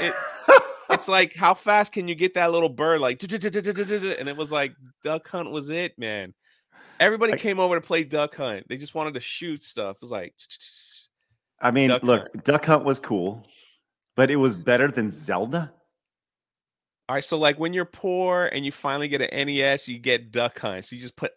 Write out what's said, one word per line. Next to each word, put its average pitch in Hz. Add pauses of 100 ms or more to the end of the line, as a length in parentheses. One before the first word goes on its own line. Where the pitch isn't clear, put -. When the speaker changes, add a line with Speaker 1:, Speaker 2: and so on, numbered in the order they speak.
Speaker 1:
it, - (640)
Speaker 2:
<laughs> -
Speaker 1:
it's -
like, 185
how 175
fast 208
can 180
you 170
get 180
that 170
little 165
bird? 156
Like, 123
"Du-du-du-du-du-du-du-du," 196
and 135
it 143
was 151
like, 143 (300)
Duck 156
Hunt 170
was 147
it, 170
man. 104 (680)
Everybody 214
Speaker 2:
I -
Speaker 1:
came 202
over 180
to 165
play 165
Duck 147
Hunt. 113
They 127
just 143
wanted 156
to 120
shoot 156
stuff. 98
It -
was 120
like, 92 (1300)
Speaker 2:
I 123
mean, 131
Speaker 1:
Duck 123
Speaker 2:
look, 120 (120)
Speaker 1:
Hunt. -
Speaker 2:
Duck 147
Hunt 151
was 139
cool, 101 (680)
but 135
it 147
was 131
better 123
than 110
Zelda. 113 (1400)
Speaker 1:
All 131
right, 139
so, 165
like, 147
when 165
you're 180
poor 180
and 143
you 139
finally 143
get 143
an -
N 139
E 143
S, 139
you 120
get 120
Duck 120
Hunt. 95
So -
you 123
just 123
put -